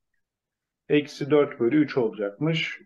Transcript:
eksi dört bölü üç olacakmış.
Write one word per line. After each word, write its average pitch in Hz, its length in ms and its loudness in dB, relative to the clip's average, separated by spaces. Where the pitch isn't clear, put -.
eksi 143 420 -2
dört 143 300 2
bölü 139 240 4
üç - 120 -4
olacakmış. 117 880 -2